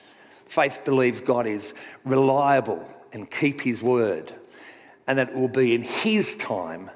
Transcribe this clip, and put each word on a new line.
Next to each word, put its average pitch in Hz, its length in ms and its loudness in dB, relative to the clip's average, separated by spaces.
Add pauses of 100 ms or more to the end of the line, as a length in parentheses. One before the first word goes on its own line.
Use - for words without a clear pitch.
(460)
Faith 143 380 0
believes 127 380 2
God 120 240 0
is 104 280 -6 (320)
reliable 135 840 2 (220)
and 104 180 -14
keep 143 320 -2
his 113 220 -2
word, 110 500 0 (720)
and 135 140 0
that 123 100 0
it - 60 -10
will 131 120 2
be 123 280 2
in 117 80 0
his 214 520 -2
time, 90 600 -8